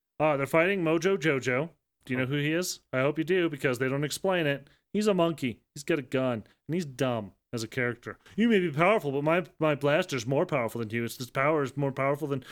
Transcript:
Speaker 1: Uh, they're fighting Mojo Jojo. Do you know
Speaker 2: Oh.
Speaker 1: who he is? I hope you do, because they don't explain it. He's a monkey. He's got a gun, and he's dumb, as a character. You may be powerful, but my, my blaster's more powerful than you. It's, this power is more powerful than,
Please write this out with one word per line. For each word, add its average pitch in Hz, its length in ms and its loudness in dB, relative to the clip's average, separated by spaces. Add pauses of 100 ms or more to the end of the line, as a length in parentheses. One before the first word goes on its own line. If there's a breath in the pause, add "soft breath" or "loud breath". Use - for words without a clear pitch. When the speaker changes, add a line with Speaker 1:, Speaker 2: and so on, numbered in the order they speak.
(200)
Speaker 1:
Uh, 151 180 4
they're 139 80 -2
fighting 175 380 2
Mojo 170 340 2
Jojo. 139 520 0 (360)
Do 127 80 -6
you 127 40 0
know 131 60 0
Speaker 2:
Oh. 127 40 -2
Speaker 1:
who 143 80 -2
he 147 180 0
is? 175 280 -4 (120)
I 131 60 0
hope 147 180 0
you 160 60 0
do, 170 260 0
because 131 300 -2
they 131 100 0
don't 139 140 -2
explain 175 420 0
it. 139 240 -2 (240 soft breath)
He's 214 140 2
a 202 80 6
monkey. 156 440 0 (140)
He's 143 100 -14
got 165 140 0
a 139 60 -4
gun, 123 400 -2 (240 soft breath)
and 147 80 -4
he's 180 100 -2
dumb, 120 460 -2 (220)
as 117 100 -4
a 110 40 -6
character. 120 500 -4 (180 loud breath)
You 233 140 2
may 214 100 6
be 175 120 0
powerful, 160 400 2
but 143 120 -2
my, 165 200 2 (160)
my 151 160 2
blaster's 139 520 0
more 143 180 2
powerful 120 340 -2
than 110 100 -6
you. 117 160 -2
It's, 113 100 -8
this 123 140 -10
power 143 340 0
is 127 140 -6
more 143 160 0
powerful 143 340 -2
than, 139 240 -4